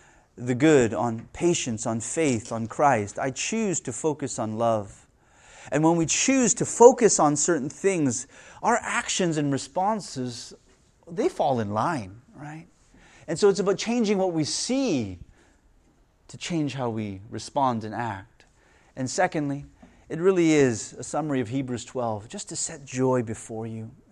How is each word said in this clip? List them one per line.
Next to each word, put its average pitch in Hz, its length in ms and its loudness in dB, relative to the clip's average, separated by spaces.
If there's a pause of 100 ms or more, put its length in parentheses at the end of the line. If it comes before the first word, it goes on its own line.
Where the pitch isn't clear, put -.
(360)
the 123 180 -2
good, 127 400 6
on 113 380 -2
patience, 156 540 -2
on 117 140 -2
faith, 131 520 -2
on 113 140 -4
Christ. 113 520 2
I 135 120 -2
choose 202 520 -2
to 135 100 -8
focus 143 460 -4
on 110 180 -4
love. 110 500 -2 (640)
And 147 120 2
when 165 140 6
we 165 100 2
choose 254 480 2
to 170 100 -4
focus 240 540 8
on 151 180 4
certain 160 340 0
things, 156 560 -2 (360)
our 226 200 2
actions 196 540 -2
and 147 160 0
responses, 123 1000 -4 (560)
they 208 180 0
fall 143 320 0
in 101 120 -4
line, 113 480 -4 (160)
right? 151 300 -16 (600)
And 156 120 -6
so 208 100 6
it's 196 120 4
about 190 180 0
changing 214 400 0
what 185 140 0
we 160 120 0
see 151 720 -2 (1120)
to 131 100 -18
change 151 360 -2
how 127 160 -4
we 107 300 -6 (100)
respond 117 540 -2
and 107 100 -10
act. 107 500 -8 (520)
And 131 120 -6
secondly, 147 580 -2 (420)
it 156 100 -6
really 175 340 4
is 131 420 4
a - 80 -12
summary 147 380 -2
of 113 80 -2
Hebrews 123 360 -4
twelve, 113 440 -4
just - 220 -12
to 165 60 -10
set 151 280 -8
joy 127 380 2
before 113 440 -8
you, 113 240 -10 (220)